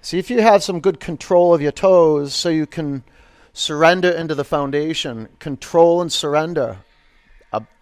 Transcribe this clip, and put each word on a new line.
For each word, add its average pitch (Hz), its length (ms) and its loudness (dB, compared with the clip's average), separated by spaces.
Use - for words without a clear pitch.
See - 180 -6
if 185 100 -8
you 247 100 0
have 214 220 6
some 175 200 -6
good 180 180 -2
control 175 560 2
of 147 80 -2
your 147 80 -2
toes 156 640 2
so - 140 -4
you 156 180 -2
can 143 360 -8
surrender 175 580 2
into 160 240 -4
the 139 80 -6
foundation. 143 840 -6
Control 170 600 2
and 170 120 -4
surrender. 147 680 -4
Up. 110 140 -6